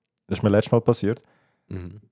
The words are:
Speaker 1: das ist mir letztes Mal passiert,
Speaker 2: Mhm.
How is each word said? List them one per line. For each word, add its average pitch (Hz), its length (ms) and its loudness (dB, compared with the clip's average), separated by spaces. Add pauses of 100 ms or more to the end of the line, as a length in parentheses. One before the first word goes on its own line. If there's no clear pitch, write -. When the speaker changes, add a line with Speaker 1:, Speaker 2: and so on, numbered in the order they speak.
(260)
Speaker 1:
das 98 120 -6
ist - 40 -8
mir 110 60 2
letztes 104 240 2
Mal 120 80 4
passiert, 113 420 0 (460)
Speaker 2:
Mhm. 95 320 -14 (100)